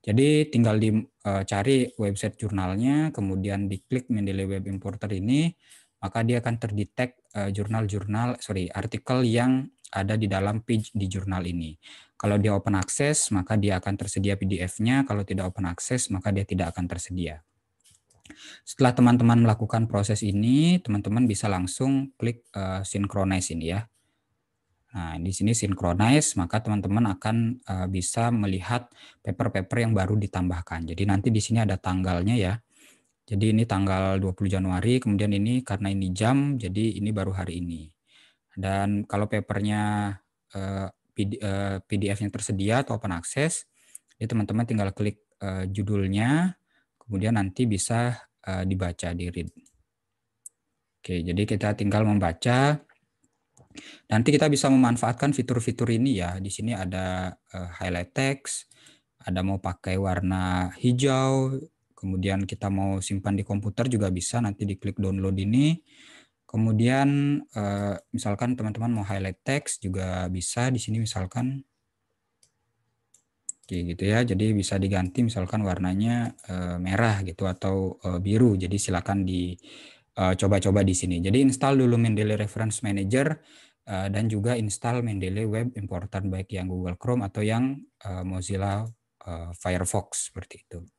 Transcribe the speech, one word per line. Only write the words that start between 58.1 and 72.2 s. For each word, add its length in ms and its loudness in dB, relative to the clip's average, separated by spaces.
text, 560 -4
ada 160 -2
mau 200 -2
pakai 360 -4
warna 800 0
hijau, 800 2
kemudian 480 -2
kita 240 -6
mau 320 0
simpan 360 -2
di 80 -2
komputer 440 -2
juga 240 0
bisa, 320 -2
nanti 240 -2
diklik 320 -6
download 400 0
ini. 400 2
Kemudian, 960 4
eh, 480 -2
misalkan 400 -2
teman-teman 400 -2
mau 160 -4
highlight 320 -4
text 400 -2
juga 480 -4
bisa 400 -2
di 80 0
sini 240 -4
misalkan. 640 -4